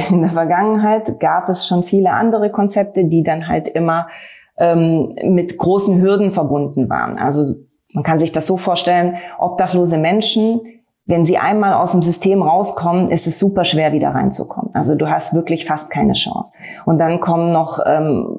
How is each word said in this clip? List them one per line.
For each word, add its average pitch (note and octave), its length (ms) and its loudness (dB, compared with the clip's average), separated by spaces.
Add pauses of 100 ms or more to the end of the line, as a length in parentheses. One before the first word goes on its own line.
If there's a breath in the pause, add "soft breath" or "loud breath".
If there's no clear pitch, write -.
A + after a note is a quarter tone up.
(100)
in F3+ 120 4
der E3 80 0
Vergangenheit G#3+ 920 0
gab D#3+ 280 0
es F3+ 200 0
schon F3 160 0
viele F#3+ 260 2
andere G#3+ 400 2
Konzepte, G3+ 540 0
die E3 180 2
dann D#3+ 240 -2
halt D#3+ 220 -4
immer, E3 400 -2 (500 loud breath)
ähm, E3 680 2
mit F3+ 320 2
großen F#3+ 460 2
Hürden G3 300 2
verbunden C#3+ 580 -2
waren. A#1 260 -4
Also C#3+ 380 -2 (400)
man C#3+ 100 -2
kann E3 140 0
sich D#3+ 140 0
das D#3+ 140 -4
so F#3 120 0
vorstellen, F3 580 0 (220 loud breath)
obdachlose F3 580 0
Menschen, G#3+ 640 0 (460 loud breath)
wenn E3+ 180 2
sie F3 140 2
einmal G3 340 2
aus F3 200 0
dem F3+ 100 4
System F#3+ 400 2
rauskommen, E3+ 680 0
ist D#3 160 0
es D#3+ 120 0
super G3 260 2
schwer, D#3 280 0
wieder D3 180 0
reinzukommen. - 640 -4
Also D3+ 200 0
du D3+ 140 0
hast D#3 240 -2
wirklich E3 320 -2
fast - 260 -4
keine - 220 0
Chance. - 400 -4 (320 loud breath)
Und E3 140 2
dann E3 240 0
kommen E3+ 280 0
noch, D#3+ 360 0
ähm, D3+ 520 0